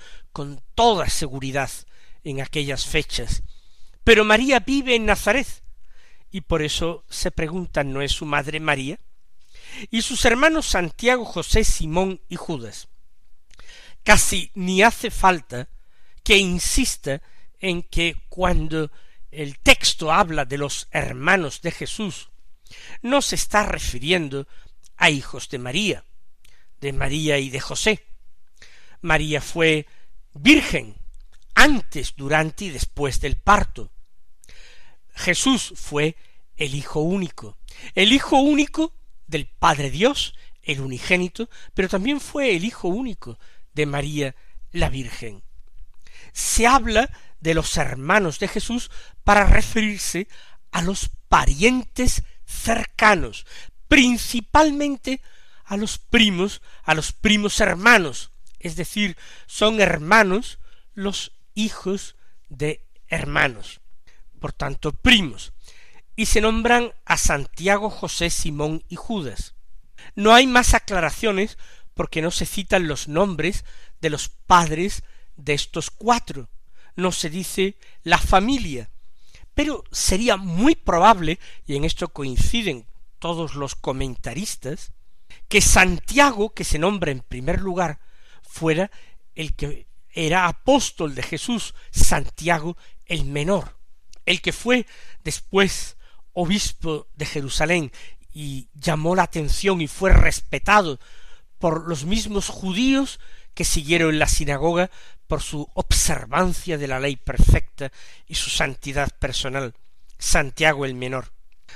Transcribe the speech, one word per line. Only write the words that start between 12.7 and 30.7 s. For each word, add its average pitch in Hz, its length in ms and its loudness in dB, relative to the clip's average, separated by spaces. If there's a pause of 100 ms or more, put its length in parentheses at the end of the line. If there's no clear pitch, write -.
Casi 202 520 6
ni 185 260 2
hace 226 300 4
falta 165 580 0 (540)
que 202 140 6
insista 180 840 0 (380)
en 180 240 -2
que 170 320 0 (140)
cuando 160 600 0 (380)
el 139 300 -10
texto - 520 4
habla 160 340 4
de 135 120 -4
los 143 340 -6
hermanos 143 720 0
de 165 100 -4
Jesús, - 600 -8 (720)
no 262 200 2
se - 140 -2
está - 280 2
refiriendo 143 840 -2 (500)
a 226 120 6
hijos 139 400 -4
de 135 100 -8
María, 151 440 -2 (760)
de 139 140 -6
María 143 440 0
y 135 120 -2
de 131 100 -6
José. - 440 -2 (1000)
María 151 400 0
fue 160 440 0 (480)
virgen 147 600 4 (580)